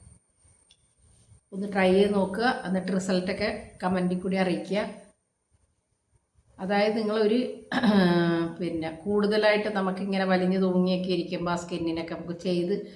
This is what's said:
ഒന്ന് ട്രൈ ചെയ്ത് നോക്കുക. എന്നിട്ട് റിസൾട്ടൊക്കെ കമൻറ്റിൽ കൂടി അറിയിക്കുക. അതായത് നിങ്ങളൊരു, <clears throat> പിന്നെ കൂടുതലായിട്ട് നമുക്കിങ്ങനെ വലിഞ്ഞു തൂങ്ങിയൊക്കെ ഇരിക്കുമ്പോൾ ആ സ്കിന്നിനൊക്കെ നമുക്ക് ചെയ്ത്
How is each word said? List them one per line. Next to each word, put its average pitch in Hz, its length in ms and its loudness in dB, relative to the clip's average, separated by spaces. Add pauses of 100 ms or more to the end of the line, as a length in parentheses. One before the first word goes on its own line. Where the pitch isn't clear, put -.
(1500)
ഒന്ന് 196 200 -6
ട്രൈ 190 200 4
ചെയ്ത് 202 220 4
നോക്കുക. 208 520 0
എന്നിട്ട് 185 300 -2
റിസൾട്ടൊക്കെ 185 520 -2 (340)
കമൻറ്റിൽ 180 380 0
കൂടി 190 160 -2
അറിയിക്കുക. 185 440 0 (1800)
അതായത് 202 380 0
നിങ്ങളൊരു, 214 420 2 (340)
<clears throat> 175 880 4
പിന്നെ 165 320 -4 (140)
കൂടുതലായിട്ട് 208 720 2
നമുക്കിങ്ങനെ 190 480 -2
വലിഞ്ഞു 185 340 2
തൂങ്ങിയൊക്കെ 185 580 2
ഇരിക്കുമ്പോൾ 175 340 -4
ആ 170 60 -2
സ്കിന്നിനൊക്കെ 165 580 -6
നമുക്ക് 175 260 -10
ചെയ്ത് 180 340 -2 (220)